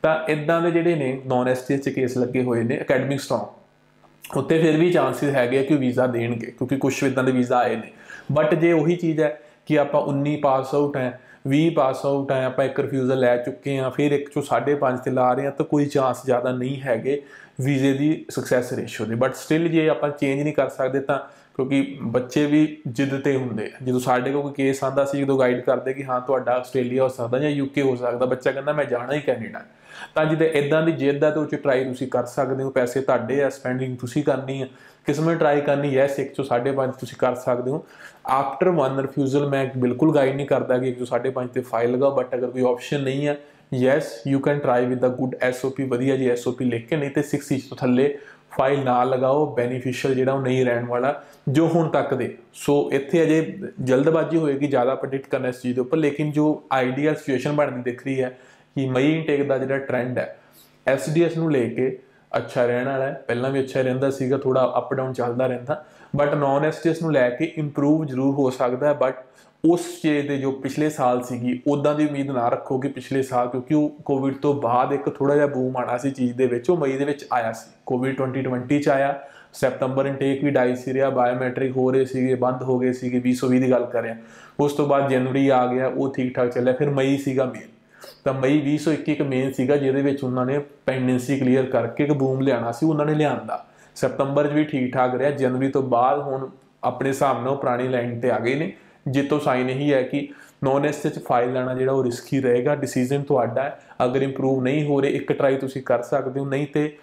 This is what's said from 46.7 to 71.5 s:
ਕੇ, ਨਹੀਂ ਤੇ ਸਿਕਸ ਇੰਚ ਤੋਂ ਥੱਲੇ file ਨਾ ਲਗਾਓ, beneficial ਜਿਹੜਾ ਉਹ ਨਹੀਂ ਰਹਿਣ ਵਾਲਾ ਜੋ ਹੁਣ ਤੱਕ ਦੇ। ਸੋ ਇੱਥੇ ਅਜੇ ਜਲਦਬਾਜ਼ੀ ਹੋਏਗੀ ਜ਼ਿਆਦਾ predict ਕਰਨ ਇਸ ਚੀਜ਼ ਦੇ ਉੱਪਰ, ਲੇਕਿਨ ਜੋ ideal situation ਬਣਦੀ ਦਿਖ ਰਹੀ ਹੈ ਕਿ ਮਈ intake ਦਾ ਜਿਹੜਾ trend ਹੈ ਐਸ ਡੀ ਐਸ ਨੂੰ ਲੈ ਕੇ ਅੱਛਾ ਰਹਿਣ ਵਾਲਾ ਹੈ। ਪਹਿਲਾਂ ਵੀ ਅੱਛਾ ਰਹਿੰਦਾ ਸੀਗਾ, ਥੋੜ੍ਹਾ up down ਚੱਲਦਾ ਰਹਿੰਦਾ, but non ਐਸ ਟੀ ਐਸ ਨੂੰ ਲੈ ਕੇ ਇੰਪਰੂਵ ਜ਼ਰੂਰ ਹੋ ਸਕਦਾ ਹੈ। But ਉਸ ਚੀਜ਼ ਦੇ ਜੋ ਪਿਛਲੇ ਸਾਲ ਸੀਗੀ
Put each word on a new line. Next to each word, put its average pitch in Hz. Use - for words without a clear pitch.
ਕੇ, 165
ਨਹੀਂ 139
ਤੇ 147
ਸਿਕਸ 143
ਇੰਚ 127
ਤੋਂ -
ਥੱਲੇ 135
file 139
ਨਾ 123
ਲਗਾਓ, 131
beneficial 127
ਜਿਹੜਾ 131
ਉਹ 135
ਨਹੀਂ 127
ਰਹਿਣ 120
ਵਾਲਾ 123
ਜੋ 156
ਹੁਣ 160
ਤੱਕ 139
ਦੇ। 117
ਸੋ 143
ਇੱਥੇ 156
ਅਜੇ 156
ਜਲਦਬਾਜ਼ੀ 151
ਹੋਏਗੀ 143
ਜ਼ਿਆਦਾ 131
predict 135
ਕਰਨ 127
ਇਸ 127
ਚੀਜ਼ 123
ਦੇ 127
ਉੱਪਰ, 127
ਲੇਕਿਨ 151
ਜੋ 151
ideal 135
situation 139
ਬਣਦੀ 135
ਦਿਖ 123
ਰਹੀ 135
ਹੈ 127
ਕਿ 131
ਮਈ 131
intake 147
ਦਾ 135
ਜਿਹੜਾ 135
trend 127
ਹੈ -
ਐਸ 135
ਡੀ 165
ਐਸ 160
ਨੂੰ 160
ਲੈ 127
ਕੇ 127
ਅੱਛਾ 123
ਰਹਿਣ 123
ਵਾਲਾ 135
ਹੈ। 156
ਪਹਿਲਾਂ 120
ਵੀ 135
ਅੱਛਾ 131
ਰਹਿੰਦਾ 131
ਸੀਗਾ, 135
ਥੋੜ੍ਹਾ 131
up 123
down 131
ਚੱਲਦਾ 123
ਰਹਿੰਦਾ, 123
but 147
non 143
ਐਸ 156
ਟੀ 170
ਐਸ 160
ਨੂੰ 160
ਲੈ 123
ਕੇ 160
ਇੰਪਰੂਵ 151
ਜ਼ਰੂਰ 135
ਹੋ 135
ਸਕਦਾ 127
ਹੈ। 143
But 131
ਉਸ 170
ਚੀਜ਼ 147
ਦੇ 143
ਜੋ 135
ਪਿਛਲੇ 139
ਸਾਲ 123
ਸੀਗੀ 123